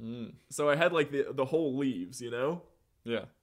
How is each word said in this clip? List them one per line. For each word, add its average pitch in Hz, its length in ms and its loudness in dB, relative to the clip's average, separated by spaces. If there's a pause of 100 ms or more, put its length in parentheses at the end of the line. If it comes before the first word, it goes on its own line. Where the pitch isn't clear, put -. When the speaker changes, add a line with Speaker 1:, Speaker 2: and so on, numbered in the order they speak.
Speaker 1:
Mm. 117 300 -10 (160)
Speaker 2:
So 147 220 0
I 143 60 6
had, 175 180 4
like, 151 180 2
the, 139 200 2
the 131 120 0
whole 143 320 2
leaves, 120 460 -2
you 117 80 -8
know? 143 320 -2 (400)
Speaker 1:
Yeah. 117 220 -4 (180)